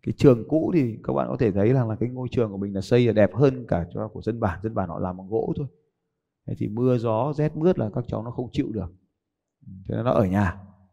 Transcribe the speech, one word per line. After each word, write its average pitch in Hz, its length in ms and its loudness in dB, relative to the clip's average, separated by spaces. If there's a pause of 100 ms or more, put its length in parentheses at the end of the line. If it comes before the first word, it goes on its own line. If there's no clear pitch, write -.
Cái 117 160 -4
trường 120 300 6
cũ - 280 0
thì 120 280 2
các 131 100 -4
bạn 67 160 0
có - 100 -4
thể 110 120 2
thấy 101 220 4
rằng 123 160 2
là 107 60 -2
cái 117 140 -2
ngôi 127 220 -8
trường 110 200 0
của 98 60 -10
mình 98 180 -6
là 95 60 -2
xây 123 260 4
là 107 60 2
đẹp 104 200 6
hơn 127 340 2
cả 87 260 0
cho 107 140 -6
của 104 140 -12
dân 113 180 -4
bản. 95 240 -2
Dân 113 120 -6
bản 92 140 -2
họ 82 100 -8
làm 90 180 -6
bằng 95 100 -14
gỗ 113 300 -2
thôi. 143 100 -6 (800)
Thế 113 100 -6
thì 117 100 -4
mưa 123 300 0
gió, 117 380 0
rét 151 200 -2
mướt 165 240 2
là 110 160 -2
các 120 120 -2
cháu 107 160 -6
nó 120 80 -10
không 123 200 -6
chịu 120 200 -2
được. 90 220 -6 (760)
Thế 95 280 -8
nên 113 100 -2
nó 127 60 2
ở 104 140 4
nhà. 92 360 0 (320)